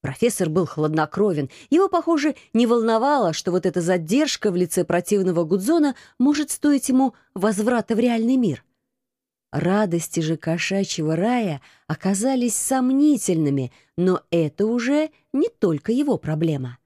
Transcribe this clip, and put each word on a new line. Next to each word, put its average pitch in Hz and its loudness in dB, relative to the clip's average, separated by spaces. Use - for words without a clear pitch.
Профессор 185 -2
был 160 0
хладнокровен. 156 -2
Его, 359 4
похоже, 311 0
не 233 2
волновало, 226 2
что - -6
вот 180 0
эта 180 -2
задержка 185 0
в 175 -2
лице 180 0
противного 180 0
Гудзона 247 0
может 285 2
стоить 294 0
ему 254 2
возврата 214 0
в - 0
реальный 233 2
мир. 202 0
Радости 175 -2
же 160 -2
кошачьего 165 -2
рая 202 -2
оказались 226 -2
сомнительными, 247 0
но 185 0
это 170 0
уже 262 0
не 302 0
только 170 -2
его 262 0
проблема. 151 -4